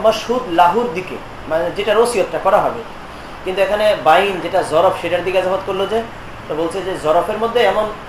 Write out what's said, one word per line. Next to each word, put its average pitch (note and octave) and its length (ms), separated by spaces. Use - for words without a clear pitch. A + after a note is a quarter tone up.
মশহুদ A3+ 480
লাহুর F3 440
দিকে, E3+ 220
মানে E3 220
যেটার G#3 280
ওসিয়তটা A3+ 400
করা F#3+ 220
হবে। A#2 200
কিন্তু F#3 180
এখানে G#3 420
বাইন F3+ 360
যেটা E3+ 220
জরফ, F3 380
সেটার F3 240
দিকে F#3 140
এজাফত F#3 280
করলো F#3+ 200
যে, A3 160
তো D#3+ 60
বলছে E3+ 280
যে F3 200
জরফের E3 360
মধ্যে A3+ 220
এমন G#3+ 300